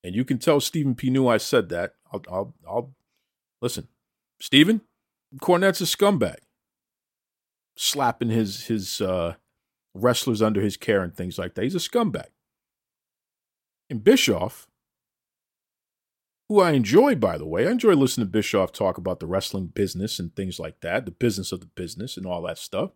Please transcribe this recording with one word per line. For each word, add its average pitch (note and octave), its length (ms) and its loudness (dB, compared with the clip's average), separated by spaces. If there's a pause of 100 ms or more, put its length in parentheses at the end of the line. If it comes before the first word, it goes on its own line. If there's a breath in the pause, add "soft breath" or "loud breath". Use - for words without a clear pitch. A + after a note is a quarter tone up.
And F2+ 100 -8
you A#2 80 0
can B2+ 160 -2
tell D3 220 2
Stephen C3+ 340 -2
P. B2+ 140 -4
New C3 180 2
I A2+ 120 4
said A2 320 0
that. - 240 -6 (180)
I'll, G2+ 180 -8
I'll, G2+ 240 -6 (140)
I'll, B2 260 -6 (680)
listen, A#2 260 -6 (500)
Stephen, E3+ 440 4 (560)
Cornette's F#3 420 2
a F3+ 40 -4
scumbag. D#3+ 560 0 (1300)
Slapping B2 540 0
his, A2 380 -2
his, G#2+ 340 -4
uh, F2+ 360 -2 (580)
wrestlers A2+ 480 0
under G#2+ 180 2
his G2+ 160 0
care G2+ 260 0
and F2 140 -8
things F2+ 220 -10
like F2+ 160 -8
that. - 80 -6
He's C3+ 120 -4
a F3 40 -2
scumbag. E3 500 -4 (1600)
And A2 160 -8
Bischoff, G#2 640 2 (1800)
who G3+ 120 6
I F3 120 4
enjoy, D3 420 6
by F#2+ 240 0
the D2+ 80 -8
way, F2 200 0
I G3 40 2
enjoy A#3 240 4
listening B2+ 320 2
to F#2 40 -6
Bischoff G2+ 420 0
talk F#2+ 260 -2
about F2+ 220 -4
the E2+ 60 -8
wrestling F#2+ 420 -4
business G2+ 500 -4
and E2+ 180 -8
things F#2 220 -8
like E2 220 -12
that, G2 260 -6
the A2+ 40 -12
business G2 400 -4
of F2+ 100 -8
the - 60 -20
business F#2 520 -12
and F#2 80 -12
all F2 160 -6
that E2 160 -8
stuff. - 380 -6